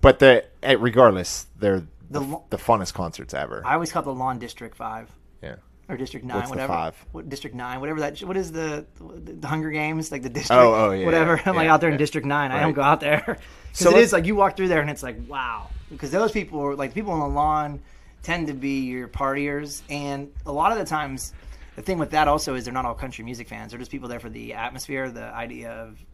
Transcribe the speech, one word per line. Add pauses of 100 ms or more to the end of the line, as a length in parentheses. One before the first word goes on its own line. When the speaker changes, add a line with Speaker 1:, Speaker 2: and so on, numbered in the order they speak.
Speaker 1:
But
the, (180)
eh,
regardless, (140)
they're
Speaker 2:
The (240)
Speaker 1:
the,
f-,
Speaker 2:
lo-
Speaker 1:
the
funnest
concerts
ever.
Speaker 2:
I
always
call
it
the
Lawn
District
five. (340)
Speaker 1:
Yeah. (320)
Speaker 2:
Or
District
nine,
Speaker 1:
What's
the
Speaker 2:
whatever.
Speaker 1:
five?
Speaker 2:
What,
District
nine,
whatever
that,
what
is
the, (160)
the
Hunger
Games?
Like,
the
District,
Speaker 1:
Oh,
oh,
yeah,
Speaker 2:
whatever.
Speaker 1:
yeah,
Speaker 2:
<laughs>
I'm,
like,
Speaker 1:
yeah,
Speaker 2:
out
there
in
Speaker 1:
yeah.
Speaker 2:
District
nine.
I
don't
Speaker 1:
Right.
Speaker 2:
go
out
there.
<laughs>
'Cause (380)
Speaker 1:
So
Speaker 2:
it
Speaker 1:
let's
Speaker 2:
is,
like,
you
walk
through
there
and
it's
like, (100)
wow. (280)
'Cause
those
people,
like,
people
on
the
lawn (460)
tend
to
be
your
partiers.
And (120)
a
lot
of
the
times, (440)
the
thing
with
that
also
is
they're
not
all
country
music
fans.
They're
just
people
there
for
the
atmosphere,
the
idea
of (180)